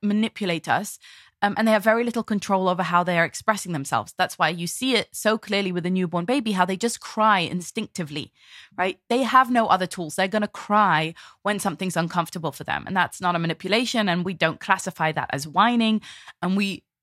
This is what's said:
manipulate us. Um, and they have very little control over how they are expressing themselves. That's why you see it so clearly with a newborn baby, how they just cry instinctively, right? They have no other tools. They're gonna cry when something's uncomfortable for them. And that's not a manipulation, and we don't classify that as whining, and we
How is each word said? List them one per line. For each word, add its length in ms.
manipulate 680
us. 300
Um, 160
and 120
they 40
have 120
very 180
little 220
control 440
over 140
how 220
they 120
are 80
expressing 460
themselves. 480
That's 220
why 80
you 180
see 300
it 160
so 260
clearly 320
with 160
a 40
newborn 340
baby, 260
how 140
they 120
just 220
cry 400
instinctively, 920
right? 220
They 140
have 300
no 160
other 180
tools. 300
They're 100
gonna 220
cry 640
when 180
something's 360
uncomfortable 540
for 140
them. 200
And 120
that's 240
not 160
a 20
manipulation, 720
and 160
we 100
don't 240
classify 540
that 200
as 140
whining, 540
and 140
we 260